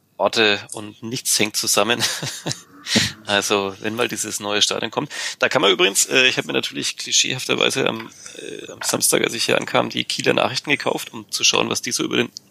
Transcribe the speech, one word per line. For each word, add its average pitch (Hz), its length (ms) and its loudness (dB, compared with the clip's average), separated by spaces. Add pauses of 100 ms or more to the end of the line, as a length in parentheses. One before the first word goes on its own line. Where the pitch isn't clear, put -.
(160)
Orte 104 440 2 (120)
und 104 300 -12
nichts 117 360 -2
hängt 107 180 -2
zusammen. 117 460 2 (520)
<laughs> - 160 -20 (560)
Also, 101 540 2
wenn 110 140 -4
mal 117 140 0
dieses 107 320 -6
neue 104 220 0
Stadion 110 280 0
kommt. - 220 -4 (260)
Da 123 100 4
kann 139 140 2
man 196 80 6
übrigens, 190 360 2
äh, 131 200 6
ich 127 120 2
hab - 80 -4
mir 139 60 -6
natürlich 135 440 -4
klischeehafterweise 127 880 0
am, 113 240 -4 (280)
äh, - 340 -12
am 107 100 -16
Samstag, - 400 2
als - 120 0
ich 117 100 -2
hier - 140 2
ankam, 120 320 0
die 123 140 -4
Kieler 127 280 0
Nachrichten 123 380 0
gekauft, - 420 -2
um 110 180 -14
zu - 140 -2
schauen, 113 240 4
was - 140 -2
die 123 100 -6
so - 100 -2
über 131 140 -2
den 120 140 0 (200)